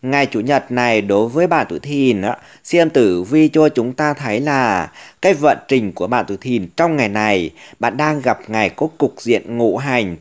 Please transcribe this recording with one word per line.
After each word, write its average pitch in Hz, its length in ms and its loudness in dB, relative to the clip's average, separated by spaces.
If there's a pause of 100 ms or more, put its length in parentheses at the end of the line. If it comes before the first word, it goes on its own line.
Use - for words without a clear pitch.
Ngày 135 240 0
Chủ 127 140 -4
nhật 131 300 0
này 120 300 0
đối 101 280 0
với 156 180 0
bạn 156 220 0
tuổi 82 120 -6
Thìn 135 420 0
á, 107 140 -4 (280)
xem 165 260 2
tử 95 320 2
vi 151 260 2
cho 156 200 4
chúng 127 240 -2
ta 151 220 -2
thấy 127 260 -4
là 127 520 0 (300)
cái 185 120 4
vận 143 240 2 (100)
trình 110 240 0
của 87 140 -6
bạn 113 220 0
tuổi 98 80 -6
Thìn 107 400 -4
trong 165 200 0
ngày 120 120 0
này, 101 420 0 (280)
bạn 120 180 -2
đang 151 240 -2
gặp 123 180 0 (120)
ngày 110 200 0
có - 180 -4 (100)
cục 135 220 0
diện 117 380 -2
ngũ 110 180 2
hành 120 440 -2